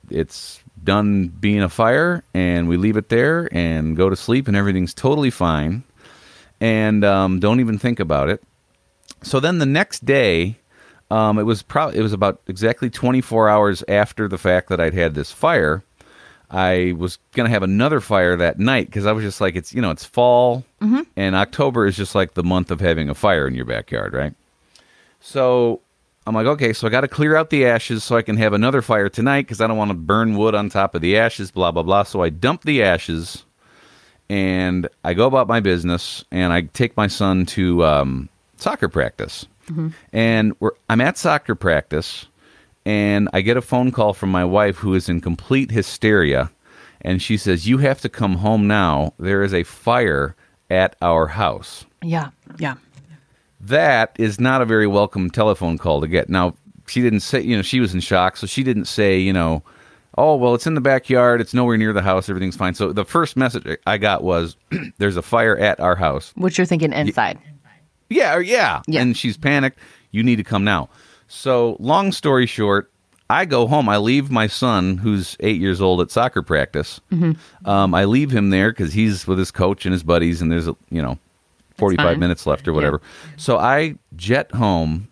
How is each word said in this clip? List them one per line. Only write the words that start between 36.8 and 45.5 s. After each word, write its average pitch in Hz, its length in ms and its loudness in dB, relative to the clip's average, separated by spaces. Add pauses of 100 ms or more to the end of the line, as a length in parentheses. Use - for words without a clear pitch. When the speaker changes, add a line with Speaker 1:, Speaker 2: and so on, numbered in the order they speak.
Speaker 1:
my 107 100 0
son 92 400 0
to, 87 380 0
um, 69 440 0 (280)
soccer - 320 -4
practice. - 580 -6 (220)
Speaker 2:
Mm-hmm. 160 200 -6 (240)
Speaker 1:
And 110 480 2
we're, 107 100 0 (180)
I'm 113 120 2
at 147 180 0
soccer 151 380 -2
practice, 78 720 -2 (600)
and 104 460 0
I 95 80 0
get 113 160 0
a 127 60 0
phone 127 280 0
call 107 220 0
from 95 180 -4
my 90 140 2
wife, 98 320 2
who 98 180 -2
is 90 140 0
in 85 120 -2
complete 123 520 -2